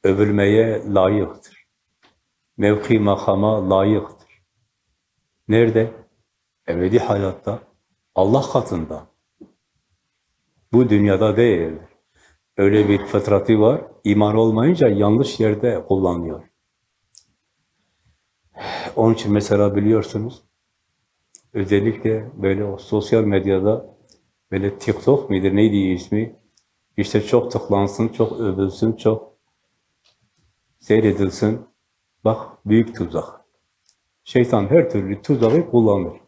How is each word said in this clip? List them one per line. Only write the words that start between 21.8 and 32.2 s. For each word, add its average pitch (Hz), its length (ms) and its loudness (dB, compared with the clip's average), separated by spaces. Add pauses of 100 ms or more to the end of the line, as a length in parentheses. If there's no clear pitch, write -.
böyle 98 240 -2
o 98 120 -8
sosyal 107 460 0
medyada, 98 760 0 (540)
böyle 98 260 -4
TikTok - 520 0
midir, 95 260 0
neydi 104 220 2
ismi? 98 580 -4 (640)
İşte 101 240 -2
çok - 300 0
tıklansın, 101 560 -2
çok 110 320 -4
övülsün, 98 540 -2
çok - 400 -2 (1500)
seyredilsin. 107 800 0 (640)